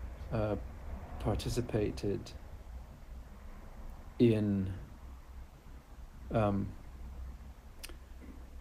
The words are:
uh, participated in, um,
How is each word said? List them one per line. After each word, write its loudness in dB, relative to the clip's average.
uh, 4
participated 2
in, 8
um, 6